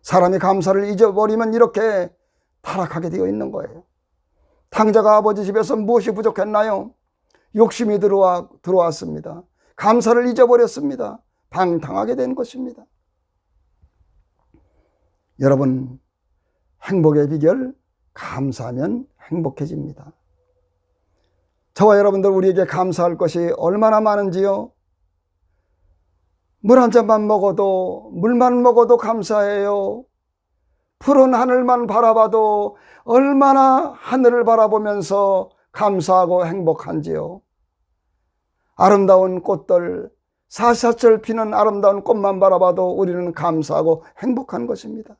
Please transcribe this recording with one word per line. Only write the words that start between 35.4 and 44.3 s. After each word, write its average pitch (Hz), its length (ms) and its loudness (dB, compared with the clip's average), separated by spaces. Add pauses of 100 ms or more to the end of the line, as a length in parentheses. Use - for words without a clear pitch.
감사하고 185 760 0
행복한지요. 160 960 -6 (1300)
아름다운 185 680 2
꽃들, 180 680 -4 (380)
사시사철 233 720 2
피는 220 320 -6
아름다운 202 500 0
꽃만 196 360 -2
바라봐도 185 520 2
우리는 180 420 -4
감사하고 160 680 -2 (160)
행복한 247 480 -6